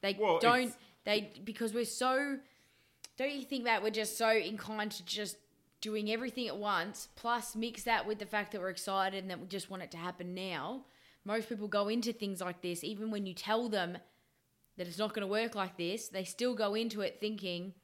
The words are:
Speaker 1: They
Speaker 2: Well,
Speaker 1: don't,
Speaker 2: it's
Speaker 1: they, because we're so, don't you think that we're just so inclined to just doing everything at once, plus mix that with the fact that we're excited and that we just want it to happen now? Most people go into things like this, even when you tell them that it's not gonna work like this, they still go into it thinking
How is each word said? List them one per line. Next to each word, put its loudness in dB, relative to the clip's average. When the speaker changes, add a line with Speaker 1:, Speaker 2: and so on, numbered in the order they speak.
Speaker 1:
They 2
Speaker 2:
Well, 8
Speaker 1:
don't, 8
Speaker 2:
it's -8
Speaker 1:
they, 2
because -4
we're 2
so, 2
don't 0
you -4
think -2
that 4
we're 4
just -2
so 4
inclined 2
to -10
just -4
doing -2
everything -2
at -4
once, 0
plus -2
mix -4
that 2
with -2
the -6
fact -2
that -4
we're -2
excited 0
and -6
that -6
we -10
just -6
want -8
it -12
to -12
happen -6
now? -4
Most 0
people -4
go 2
into 0
things -4
like -4
this, -2
even -4
when -2
you -6
tell 2
them 0
that -4
it's -8
not 0
gonna -2
work 0
like -2
this, -2
they -4
still 0
go 2
into 0
it -2
thinking -4